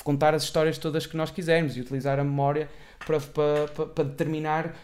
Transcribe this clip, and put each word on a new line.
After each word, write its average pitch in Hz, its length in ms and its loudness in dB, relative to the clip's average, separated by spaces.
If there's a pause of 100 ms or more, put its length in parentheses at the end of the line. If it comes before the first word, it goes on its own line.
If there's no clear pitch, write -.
contar 147 320 4
as 147 80 0
histórias 156 340 2
todas 156 300 -4
que - 100 -12
nós 160 140 -2
quisermos 165 460 2
e 123 40 -6
utilizar 135 400 -2
a 143 40 2
memória 143 440 0 (300)
para, 156 220 0
para, 147 480 2
para, 156 180 -4
para 156 180 -2
determinar 156 800 -2